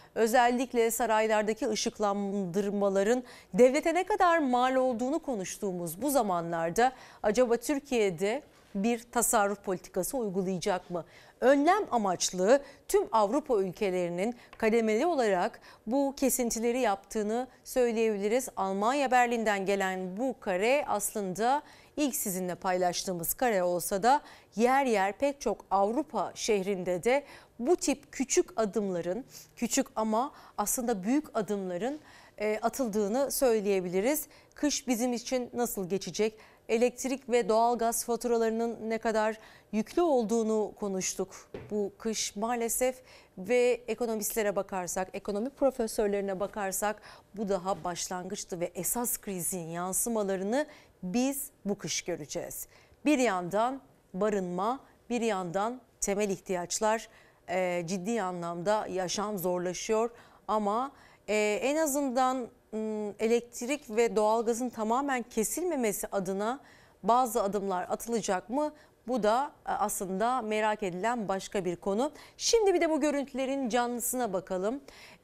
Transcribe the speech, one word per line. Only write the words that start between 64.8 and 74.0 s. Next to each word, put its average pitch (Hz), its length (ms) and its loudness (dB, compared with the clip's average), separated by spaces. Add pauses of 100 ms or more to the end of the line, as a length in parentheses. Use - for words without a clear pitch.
kesilmemesi 233 880 -2
adına 202 480 -2 (440)
bazı 233 400 4
adımlar 196 460 -2
atılacak 208 600 -4
mı? 294 240 -2 (340)
Bu 233 160 -2
da, 247 280 2 (160)
e, 190 40 -4
aslında 202 720 -2
merak 214 420 -2
edilen 196 440 -2
başka 190 380 -4
bir 175 100 -2
konu. 226 360 -2 (260)
Şimdi 415 360 4
bir 330 80 4
de 330 80 2
bu 311 120 2
görüntülerin 269 680 -2
canlısına 240 640 -2